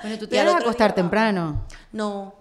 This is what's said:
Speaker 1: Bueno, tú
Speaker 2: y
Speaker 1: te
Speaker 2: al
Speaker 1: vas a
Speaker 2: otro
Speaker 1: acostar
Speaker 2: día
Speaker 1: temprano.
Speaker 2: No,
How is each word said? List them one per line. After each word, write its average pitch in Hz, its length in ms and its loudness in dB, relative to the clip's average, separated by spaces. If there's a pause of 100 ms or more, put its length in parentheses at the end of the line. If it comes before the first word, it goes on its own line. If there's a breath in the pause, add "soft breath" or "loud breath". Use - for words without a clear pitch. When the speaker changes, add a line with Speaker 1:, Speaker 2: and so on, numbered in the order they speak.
Speaker 1:
Bueno, 214 180 -8
tú 214 60 -10
Speaker 2:
y 202 40 -10
Speaker 1:
te 208 120 2
Speaker 2:
al 202 60 2
Speaker 1:
vas - 80 6
a - 40 4
Speaker 2:
otro 240 100 0
Speaker 1:
acostar 220 220 4
Speaker 2:
día 190 120 -2
Speaker 1:
temprano. 180 640 0 (260 loud breath)
Speaker 2:
No, 202 480 -6